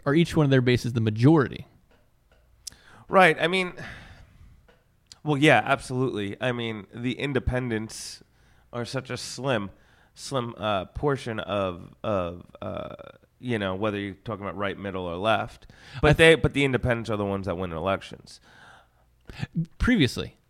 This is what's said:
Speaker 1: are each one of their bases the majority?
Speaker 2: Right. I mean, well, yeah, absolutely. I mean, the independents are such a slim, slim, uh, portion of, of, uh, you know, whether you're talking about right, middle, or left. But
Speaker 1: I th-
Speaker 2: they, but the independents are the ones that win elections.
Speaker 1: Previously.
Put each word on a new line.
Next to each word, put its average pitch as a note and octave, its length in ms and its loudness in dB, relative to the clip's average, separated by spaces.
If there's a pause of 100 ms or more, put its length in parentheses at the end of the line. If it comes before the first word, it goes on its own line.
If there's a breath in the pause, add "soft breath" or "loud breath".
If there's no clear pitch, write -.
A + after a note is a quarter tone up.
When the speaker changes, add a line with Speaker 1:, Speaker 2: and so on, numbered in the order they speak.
Speaker 1:
are C#3+ 100 2
each E3 200 2
one D#3 100 4
of C#3 40 2
their C3+ 140 6
bases B2 300 2
the A#2+ 80 0
majority? A2+ 640 4 (1400 loud breath)
Speaker 2:
Right. E3+ 320 6
I D#3+ 80 2
mean, F3+ 260 -2 (1500 loud breath)
well, D3+ 140 0
yeah, C3+ 260 8
absolutely. A#2 800 -2
I B2 120 -2
mean, A2+ 400 -8
the B2 200 -4
independents B2 1120 -4 (500)
are A#2+ 100 -8
such C3 280 -8
a B2 60 -6
slim, A#2+ 520 -4 (460 soft breath)
slim, A#2+ 420 -6
uh, G2 280 -2
portion B2+ 540 -4
of, F#2+ 540 -6 (100)
of, F2+ 420 -4 (180)
uh, - 320 -10 (440)
you A#2+ 200 -4
know, F#2+ 160 -2
whether G2+ 240 -2
you're G2 160 -8
talking G2+ 280 -10
about F#2 140 -8
right, G2 200 -4
middle, F#2+ 280 -6
or E2+ 120 -6
left. G#2+ 500 -2 (340 loud breath)
But D3 80 4
Speaker 1:
I D3 40 6
th- - 40 4
Speaker 2:
they, D#3+ 240 8
but B2+ 120 0
the C#3 120 2
independents A#2 460 0
are G#2+ 60 0
the G2+ 80 0
ones G2 200 -2
that F2+ 140 -2
win F#2 120 -6
elections. - 720 -6 (1400 loud breath)
Speaker 1:
Previously. D3+ 580 2 (140)